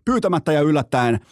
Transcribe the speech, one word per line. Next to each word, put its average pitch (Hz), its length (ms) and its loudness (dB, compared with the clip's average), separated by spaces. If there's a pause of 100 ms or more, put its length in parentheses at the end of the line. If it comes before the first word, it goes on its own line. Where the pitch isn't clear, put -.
pyytämättä 185 480 -2
ja 147 80 2
yllättäen, 131 580 0 (120)